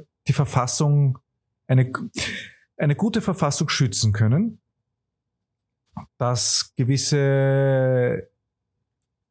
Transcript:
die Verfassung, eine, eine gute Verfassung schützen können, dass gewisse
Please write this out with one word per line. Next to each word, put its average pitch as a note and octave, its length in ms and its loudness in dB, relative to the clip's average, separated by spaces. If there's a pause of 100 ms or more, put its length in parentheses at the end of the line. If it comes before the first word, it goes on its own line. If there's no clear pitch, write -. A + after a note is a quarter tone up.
(280)
die C#3+ 60 0
Verfassung, C#3+ 840 0 (500)
eine, B2+ 240 2 (880)
eine C#3+ 180 0
gute G#3+ 260 -2
Verfassung D#3+ 480 -2
schützen A2 440 0
können, B2 460 0 (1600)
dass - 580 0
gewisse C3+ 1500 0 (1000)